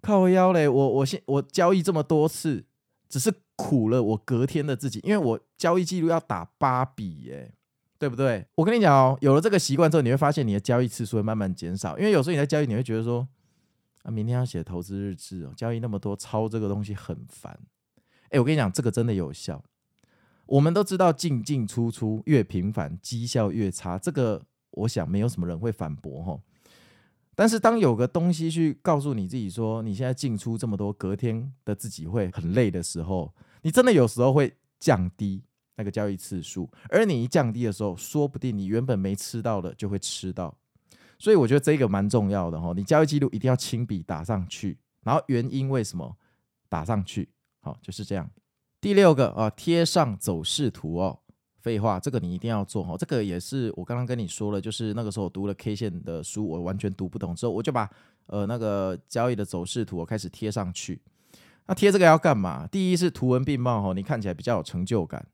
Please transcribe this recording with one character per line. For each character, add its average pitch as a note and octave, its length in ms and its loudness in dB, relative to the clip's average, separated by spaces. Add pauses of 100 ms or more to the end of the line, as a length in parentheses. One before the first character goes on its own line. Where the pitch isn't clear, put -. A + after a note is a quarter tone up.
靠 F#3+ 260 6
腰 F#3 240 6
嘞， D#3 160 6
我， C3+ 280 6
我 C3+ 100 4
现-， - 180 -6
我 C#3 180 0
交 F3 300 4
易 F#3 100 4
这 F#3 100 0
么 D#3 100 2
多 D#3 260 4
次， D3 360 -4 (440)
只 C3+ 100 -6
是 G3 140 2 (220)
苦 A2+ 360 2
了 B2 120 4
我 G#2+ 140 2
隔 B2 300 0
天 D3 200 -2
的 C#3 80 -2
自 C3 140 -6
己， G#2+ 160 -8
因 F#3 60 -2
为 G#3+ 80 4
我 A#2 220 0 (180)
交 F3+ 200 2
易 F3+ 60 2
记 F3+ 160 -4
录 D#3+ 80 2
要 E3 100 2
打 F2+ 380 -6
八 C3 300 2
笔 F2+ 380 -10
耶， B1+ 280 -14 (460)
对 D3 100 -2
不 A#2+ 80 -4
对？” A#2+ 300 0 (100)
我 D#3+ 80 4
跟 G#3+ 100 2
你 A#3 60 4
讲 D#3+ 140 8
哦， C3+ 260 6
有 C3+ 140 6
了 D3+ 60 6
这 G#3 100 2
个 G3 80 4
习 - 180 0
惯 D#3+ 140 6
之 D#3+ 80 4
后， C#3+ 40 4
你 A#2 60 2
会 C3 80 4
发 D3 160 2
现 C#3 140 0
你 G#2 80 0
的 G2+ 40 2
交 A#2+ 220 2
易 B2 80 0
次 - 160 -6
数 A2 140 -2
会 G#2 40 0
慢 A2 140 -2
慢 F#2+ 180 -2
减 F2 220 -6
少， F#2 220 -8
因 F#3+ 60 0
为 G#3+ 80 4
有 D3+ 100 4
时 D#3 80 -2
候 - 20 0
你 D3 60 0
在 C#3+ 80 2
交 D3+ 160 2
易， C#3+ 40 0
你 A2+ 80 -2
会 A#2+ 80 0
觉 A#2 140 -2
得 A2+ 80 -2
说 A#2+ 240 -2 (760)
，“啊， - 60 -10
明 G#2+ 160 -4
天 A#2+ 80 -2
要 B2 80 0
写 F2 220 -4
投 F2+ 160 -6
资 F#2+ 180 -8
日 G2 160 -4
志 E2+ 300 -12
哦， C#2 100 -14
交 A#2 160 -6
易 A#2 100 -4
那 A#2+ 60 -6
么 G#2 120 -4
多， G2+ 180 -4
抄 A2 320 -2
这 A2 100 -4
个 G#2+ 80 -2
东 G2+ 160 -2
西 G2+ 120 -8
很 E2+ 200 -10 (140)
烦。” - 280 -20 (720)
哎， C3+ 100 4
我 A#2+ 40 4
跟 D#3 100 2
你 - 20 2
讲， G#2+ 160 0
这 C#3+ 100 -2
个 A#2 80 2
真 A#2 160 0
的 A2+ 60 0
有 E2+ 180 -2
效。 D2 320 -10 (840)
我 C#3 140 4
们 E3 140 4
都 G#3 80 4
知 F#3+ 160 -2
道 F3+ 140 6
进 C#3 300 -2
进 B2 240 -2
出 A#2 240 -2
出 A2 360 -4
越 C#3 160 6
频 F#2+ 280 -2
繁， E2 300 -6
绩 A#2 260 -8
效 A2 240 0
越 G2 200 -2
差， F2+ 260 -8
这 E3+ 140 -4
个 A#2+ 320 -2 (280)
我 A2 180 -4
想 E2 200 -4
没 G2 120 0
有 A#2 80 0
什 F#2 120 -6
么 E2+ 60 -2
人 E2+ 120 -6
会 A2+ 120 -2
反 D#2 240 -6
驳 C#2+ 280 -12
吼。 E2+ 200 -8 (920)
但 G#3+ 140 4
是 A3 100 2
当 A3+ 200 4
有 C#3 180 4
个 A#2+ 100 2
东 F3 240 0
西 E3 200 -2
去 D#3+ 320 0
告 D3+ 180 2
诉 C#3+ 140 -2
你 G2 140 -2
自 B2 80 -6
己 G#2+ 120 -4
说， A2 340 -4
你 G#2+ 120 -4
现 B2+ 100 -4
在 B2+ 80 -2
进 B2 240 -2
出 A2+ 220 -4
这 A#2+ 80 -4
么 G#2 100 -2
多， G2+ 160 -2
隔 G2 220 -4
天 A#2 360 -4 (140)
的 G#2 100 -2
自 A#2 140 -10
己 D#2+ 180 -12
会 F#2+ 260 -2
很 E2+ 200 -4
累 A2+ 180 4
的 F2 120 -6
时 E2+ 200 -8
候， F2 300 -4 (300)
你 D#3+ 80 -2
真 B3 120 6
的 B3 80 6
有 C#3 160 8
时 A#2 140 -4
候 C3 120 6
会 C#3 220 2 (240)
降 F#2 380 2
低 G2 260 -4 (340)
那 G#2+ 80 -8
个 G2 60 -4
交 G#2 200 -2
易 G2 60 -4
次 F2+ 260 -8
数， - 280 -8 (200)
而 A3 160 4
你 C3+ 160 0
一 B2 60 -4
降 B2+ 220 2
低 A#2+ 140 -4
的 G#2+ 80 -2
时 G2 100 -6
候， F#2 140 -2
说 D3 320 -2
不 - 100 -10
定 A#2+ 180 -4
你 G2 80 -4
原 A2 200 -2
本 B2 140 0
没 F#2+ 160 0
吃 - 260 -8
到 G#2 220 -2
的 F2 120 -8
就 G#2 140 -6
会 G2 100 -2
吃 - 340 -8
到。 F2 220 -8 (640)
所 A3 140 4
以 G#3 40 10
我 B2+ 120 6
觉 C3 60 4
得 C#3+ 60 6
这 D3+ 180 2
个 A#2+ 100 4
蛮 G2 180 2
重 G#2 220 2
要 F#2 220 0
的 E2 100 -6
吼， E2+ 140 -4
你 G2 80 -4
交 D#3 200 4
易 D#3+ 40 6
记 D3 120 0
录 C#3 140 2
一 G#2+ 60 -6
定 B2+ 100 0
要 B2+ 80 4
亲 A#2+ 300 -4
笔 F#2 160 -6
打 D#2+ 200 -8
上 F#2+ 260 -2
去， F2+ 280 -8 (260)
然 A#2+ 140 0
后 - 120 2
原 B2 220 0
因 C3+ 200 -4
为 C3 120 0
什 F#2+ 140 -8
么 C#2 180 -8 (540)
打 D#2+ 160 -4
上 G#2 200 0
去， - 260 -6 (300)
好， - 200 -12
就 - 100 -16
是 G2+ 140 -12
这 G2 120 -6
样。 E2 120 -6 (500)
第 G3+ 160 -2
六 F#3 200 8
个 B2+ 160 4
啊， A2 180 0
贴 E3+ 380 2
上 B2 320 0
走 E2 240 -4
势 C3+ 260 -2
图 E2 280 -6
哦。 F2+ 240 -2 (400)
废 A#2 180 -2
话， G2+ 220 0
这 C#3 100 -6
个 A#2+ 80 -2
你 F2 160 -4
一 - 20 -6
定 A#2 140 -6
要 G2+ 140 -2
做 G2 180 -6
哦。 E2+ 160 -6
这 E3+ 80 -6
个 B2 160 -2
也 F2+ 160 -4
是 A#2+ 380 -6
我 F2 80 -10
刚 A#2+ 120 -6
刚 B2 80 -4
跟 A#2+ 140 -6
你 G#2+ 80 -6
说 G#2 240 -6
了， G2+ 100 -2
就 A2 120 -8
是 A2 220 -4
那 A#2 100 -4
个 G2+ 80 -6
时 A2 80 -6
候 F#2+ 60 -2
我 E2+ 40 -6
读 G2 160 -6
了 G2+ 80 -4
K G#2+ 220 -6
线 G2 260 -6
的 E2 180 -8
书， G#2 240 -6
我 E2+ 180 -6
完 F#2+ 140 -4
全 G#2 160 -4
读 F#2+ 160 -6
不 - 80 -12
懂 F2+ 160 -6
之 G2+ 140 -6
后， A2 60 -2
我 A2 100 -4
就 - 80 -2
把， A2+ 180 -2 (380)
呃， G2+ 200 -4
那 A#2+ 120 -6
个 G2 400 -2 (100)
交 A#2+ 220 -2
易 A#2+ 60 -2
的 G2+ 80 -4
走 F2+ 200 -6
势 A2 200 -4
图 F#2 140 -8
我 E2 60 -6
开 A2 140 -6
始 F#2 100 -8
贴 G#2+ 220 -6
上 F#2+ 220 -6
去。 - 280 -10 (640)
那 F#3 60 -4
贴 G3 200 4
这 G3 80 4
个 F3+ 40 8
要 D#3+ 140 10
干 D3+ 180 4
嘛？ E2+ 300 -4
第 F#3+ 240 0
一 F3+ 60 4
是 E3+ 120 2
图 B2+ 200 -2
文 B2+ 160 2
并 C#3 160 0
茂 A2 300 0
哦， F#2 40 -2
你 F#2+ 80 -4
看 A2+ 180 -4
起 G2+ 60 -4
来 F2+ 80 -2
比 - 80 -12
较 A#2+ 140 0
有 E2 80 -2
成 F2+ 200 -4
就 F#2+ 220 0
感。 - 280 -12